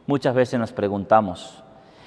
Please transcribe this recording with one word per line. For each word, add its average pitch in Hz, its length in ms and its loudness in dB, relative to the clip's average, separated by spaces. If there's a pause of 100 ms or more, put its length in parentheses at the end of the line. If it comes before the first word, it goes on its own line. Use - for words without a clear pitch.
Muchas 139 300 0
veces 127 240 2
nos 113 140 -4
preguntamos. 101 880 0 (440)